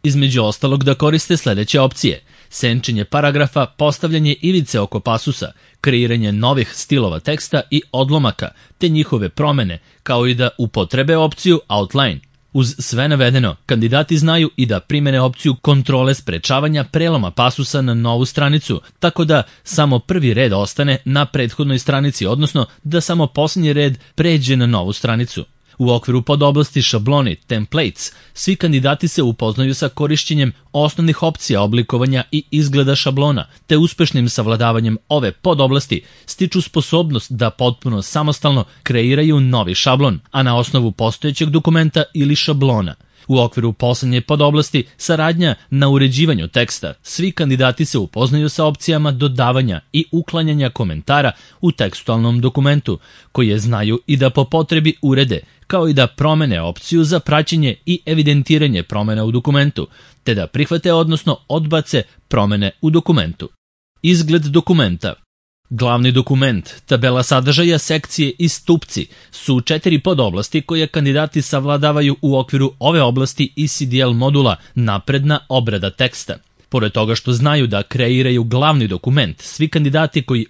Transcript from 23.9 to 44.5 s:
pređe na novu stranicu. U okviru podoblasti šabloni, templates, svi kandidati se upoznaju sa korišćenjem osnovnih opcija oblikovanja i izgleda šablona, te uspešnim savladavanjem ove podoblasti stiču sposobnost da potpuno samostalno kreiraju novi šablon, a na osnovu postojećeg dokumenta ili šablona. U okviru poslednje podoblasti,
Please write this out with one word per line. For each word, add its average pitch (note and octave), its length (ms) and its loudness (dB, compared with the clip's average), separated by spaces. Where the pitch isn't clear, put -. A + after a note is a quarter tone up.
pređe D3+ 420 2
na B2 100 2
novu G2+ 260 0
stranicu. A#2+ 520 -4
U B2 120 2
okviru A#2+ 320 0
podoblasti C#3+ 600 2
šabloni, A#2+ 540 0
templates, A2+ 760 -4
svi - 220 -2
kandidati C#3+ 520 0
se - 140 -2
upoznaju A#2+ 520 -2
sa C#3+ 140 -2
korišćenjem D3 640 -2
osnovnih D3+ 500 0
opcija D3 400 0
oblikovanja B2 720 0
i D3+ 180 -2
izgleda C#3 460 2
šablona, C3+ 500 0
te D#3 100 2
uspešnim D3+ 520 2
savladavanjem A2+ 720 0
ove B2+ 240 0
podoblasti C#3 720 0
stiču F#3 360 -2
sposobnost D#3 720 -2
da A#2 180 -2
potpuno B2 520 -2
samostalno D3 600 0
kreiraju C#3 580 2
novi A#2+ 340 2
šablon, B2+ 460 2
a C3+ 120 0
na B2 140 2
osnovu A#2+ 360 0
postojećeg C#3 560 -2
dokumenta D#3+ 540 2
ili D3 220 2
šablona. B2+ 580 0
U C3 100 2
okviru A#2 340 0
poslednje B2 480 0
podoblasti, D3 640 0